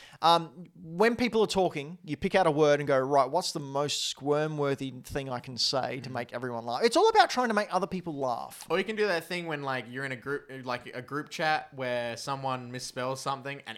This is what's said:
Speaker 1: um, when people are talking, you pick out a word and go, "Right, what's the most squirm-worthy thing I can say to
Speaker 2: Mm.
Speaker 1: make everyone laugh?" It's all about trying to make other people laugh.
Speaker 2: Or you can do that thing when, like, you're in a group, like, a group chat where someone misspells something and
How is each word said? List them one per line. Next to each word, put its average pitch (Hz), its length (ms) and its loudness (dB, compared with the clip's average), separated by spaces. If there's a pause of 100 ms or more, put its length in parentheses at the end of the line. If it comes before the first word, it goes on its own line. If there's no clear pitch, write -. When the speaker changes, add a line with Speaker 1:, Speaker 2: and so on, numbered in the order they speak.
(240)
Speaker 1:
um, 165 260 6 (340)
when 190 320 2
people 220 280 2
are 190 40 4
talking, 170 560 -2
you 147 140 -6
pick - 160 -2
out 180 140 6
a 160 40 8
word 147 280 6
and 143 80 -2
go, 139 100 4
"Right, 131 320 4
what's 175 220 0
the 165 80 -8
most 139 500 -2
squirm-worthy 143 840 -2 (120)
thing 135 260 -6
I 123 100 -6
can 131 200 -12
say 127 400 -2
to 123 100 -10
Speaker 2:
Mm. 131 40 -10
Speaker 1:
make 123 200 -6
everyone 120 320 -6
laugh?" 123 180 -4
It's 233 140 4
all 403 120 8
about 415 200 6
trying 254 200 0
to 220 40 -2
make 208 180 0
other 180 140 2
people 175 300 -8
laugh. 131 520 -4
Speaker 2:
Or 170 120 2
you 196 40 0
can 220 120 -6
do 208 100 0
that 170 200 0
thing 175 200 -6
when, 151 160 -4
like, 131 300 -4
you're 135 140 -6
in 131 60 -6
a 127 40 -6
group, 139 340 -8 (140)
like, 123 320 -4
a 123 80 -8
group 143 260 -8
chat 156 460 0
where 120 420 -2
someone 131 540 -4
misspells 127 480 -6
something 139 480 -6
and 110 100 -10